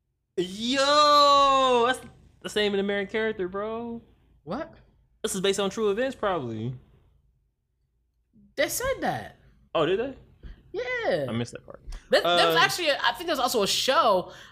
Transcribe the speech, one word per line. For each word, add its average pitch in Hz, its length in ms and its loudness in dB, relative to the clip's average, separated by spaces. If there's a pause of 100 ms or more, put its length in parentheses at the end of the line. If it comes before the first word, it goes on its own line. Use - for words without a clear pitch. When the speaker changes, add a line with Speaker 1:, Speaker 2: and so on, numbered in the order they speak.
(360)
Speaker 1:
Yo, 269 1500 4
that's 247 140 0 (400)
the - 80 -12
same 208 260 0
in 196 60 0
American 202 300 -2
character, 220 380 -4
bro. 226 520 -8 (440)
Speaker 2:
What? 214 280 -10 (500)
Speaker 1:
This 220 120 -4
is 190 60 -4
based 196 200 0
on 196 100 0
true 214 200 -2
events, 247 260 -2
probably. 127 580 -4 (1800)
Speaker 2:
They 294 120 0
said 523 320 -4
that. 131 380 -6 (360)
Speaker 1:
Oh, 156 120 2
did 190 140 0
they? 262 140 -6 (580)
Speaker 2:
Yeah. 403 560 -4
Speaker 1:
I 113 40 -6
missed 117 200 -6
that - 140 -18
part. - 140 -20 (300)
Speaker 2:
There, 262 120 2
there 349 260 4
was 320 80 2
Speaker 1:
Uh, 320 40 4
Speaker 2:
actually, 359 300 0
a, 262 120 -2
I 240 100 0
think 330 140 -10
there's 311 120 -2
also 247 240 0
a 190 40 2
show. 254 640 2 (200)